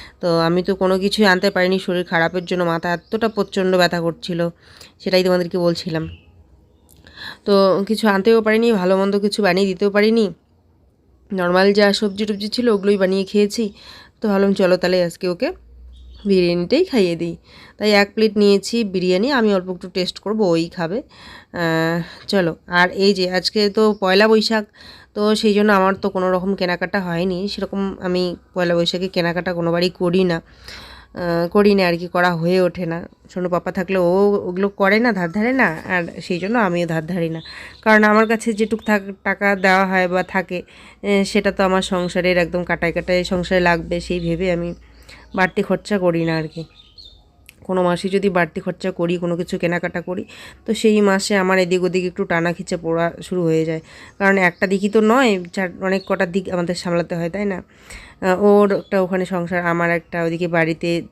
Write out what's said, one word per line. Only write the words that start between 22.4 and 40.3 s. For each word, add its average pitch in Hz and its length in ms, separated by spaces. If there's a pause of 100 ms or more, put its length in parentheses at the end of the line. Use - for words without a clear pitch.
আর 180 240
এই 196 240
যে 185 160
আজকে 202 400
তো 214 300
পয়লা 196 280
বৈশাখ, 220 360 (500)
তো 214 200
সেই 214 200
জন্য 208 180
আমার 190 220
তো 196 140
কোনো 185 220
রকম 185 240
কেনাকাটা 180 460
হয়নি, 180 480
সেরকম 196 520
আমি 180 360 (180)
পয়লা 175 200
বৈশাখে 175 340
কেনাকাটা 175 460
কোনোবারই 170 360
করি 185 340
না, 170 180 (720)
আহ, 170 340
করি 202 260
না 190 140
আর 170 80
কি, 175 120
করা 180 260
হয়ে 175 260
ওঠে 180 260
না। 170 220 (220)
সোনু 180 180
পাপা 175 240
থাকলে 190 260
ও 196 500
ওগুলো 190 200
করে 196 320
না, 247 120
ধার 175 200
ধারে 214 200
না, 214 340
আর 175 340
সেই 180 180
জন্য 208 200
আমিও 175 280
ধার 160 200
ধারি 170 220
না। 160 120 (420)
কারণ 214 220
আমার 214 220
কাছে 226 260
যেটুক 214 340
থাক-, 202 260 (120)
টাকা 202 320
দেওয়া 190 300
হয় 185 220
বা 180 140
থাকে, 180 400 (400)